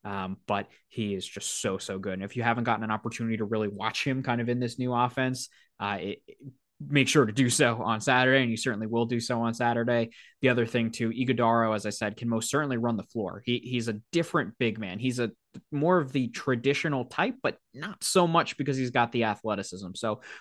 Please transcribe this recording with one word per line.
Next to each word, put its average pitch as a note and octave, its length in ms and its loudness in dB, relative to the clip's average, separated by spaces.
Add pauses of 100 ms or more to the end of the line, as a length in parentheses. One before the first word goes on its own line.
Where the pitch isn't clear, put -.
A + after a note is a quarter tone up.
um, F#2+ 400 -6
but G2+ 220 0 (200)
he G#2 280 -4
is F#2 100 -6
just - 360 -8
so, F#2+ 180 -2
so G2 180 -8
good. G2 160 -6
And F#2+ 100 -6
if G2+ 140 -10
you A#2 60 -2
haven't A#2 220 2
gotten A2+ 180 0
an A2 80 -2
opportunity A2+ 460 -4
to A2+ 80 -4
really G#2+ 220 0
watch G2+ 380 -4
him C3+ 160 -2
kind B2 180 0
of A#2 80 -2
in B2 120 0
this A#2+ 180 -4
new B2+ 160 -2
offense, B2 560 0 (300)
uh, G2+ 200 -2
it, F#2+ 280 -6
it, - 100 -20 (500)
make C#3 200 4
sure C3+ 180 6
to G#2+ 60 0
do B2+ 160 4
so A#2+ 320 4
on A2 220 0
Saturday, C3 400 6
and B2 80 2
you A2+ 80 -2
certainly A2 300 -4
will A#2 180 2
do A#2+ 140 0
so A#2 220 -2
on A#2 120 0
Saturday. A#2 560 2 (320)
The C3 80 6
other A#2+ 160 4
thing, A#2 240 0
too, A2+ 220 -2
Iguodaro, A#2 640 4
as G#2 100 -2
I G#2 60 -2
said, G#2 260 -4
can A#2+ 100 -6
most A#2 220 -2
certainly C#3 280 0
run A#2 200 0
the F#2+ 60 -6
floor. G2 420 -6
He, A#2+ 140 0
he's A#2+ 280 -4
a G#2+ 120 -4 (120)
different D#3+ 460 0
big A2 220 0
man. G2 180 -8
He's B2 220 -2
a A#2+ 120 0 (400)
more E3 280 2
of C3+ 120 -2
the B2+ 180 0
traditional C3+ 760 0
type, A3+ 380 -2
but - 140 -2 (180)
not E3+ 280 -12
so F#3 220 4
much E3 320 2
because C#3 200 -2
he's B2+ 120 -2
got A#2+ 220 2
the A#2 140 2
athleticism. G2 680 -4
So G#2+ 280 -4 (200)